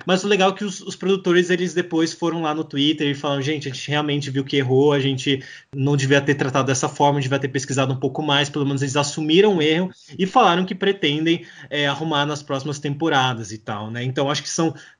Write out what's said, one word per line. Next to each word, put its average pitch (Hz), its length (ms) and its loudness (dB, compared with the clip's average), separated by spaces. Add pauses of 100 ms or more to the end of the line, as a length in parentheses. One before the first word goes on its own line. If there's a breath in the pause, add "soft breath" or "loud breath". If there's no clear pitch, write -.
Mas 185 180 2
o 196 40 -4
legal 196 220 4
é 185 40 0
que 185 120 -10
os, 185 160 -10
os - 140 -12
produtores, 180 560 2
eles 175 220 0
depois 165 380 0
foram 165 300 -4
lá 156 140 -2
no 160 80 -4
Twitter 151 440 0
e 143 60 0
falaram, 139 280 -2
"Gente, 147 260 -4
a 135 60 -6
gente - 160 -10
realmente 147 420 -2
viu 135 120 -2
que 139 140 -4
errou, 135 360 4
a 143 60 2
gente 131 440 -2 (320 loud breath)
não 143 200 2
devia 135 260 4
ter 143 120 2
tratado 135 320 0
dessa 135 240 0
forma, 143 320 2
devia 131 160 -2
ter 135 120 -4
pesquisado 135 440 -2
um 131 40 -4
pouco 135 260 -4
mais." 143 260 0
Pelo 143 160 -4
menos 139 160 -2
eles 135 140 -4
assumiram 160 640 4
o 156 40 2
erro 165 300 2 (260 loud breath)
e 185 80 0
falaram 185 400 4
que 190 80 -6
pretendem, 165 720 0 (240 loud breath)
é, 143 180 0
arrumar 143 380 0
nas 147 160 -4
próximas 143 380 -4
temporadas 131 720 0
e 107 80 -12
tal, 107 320 -8
né? 120 120 -8
Então, 135 280 0
acho 147 100 -4
que - 80 -12
são 165 240 0 (260 loud breath)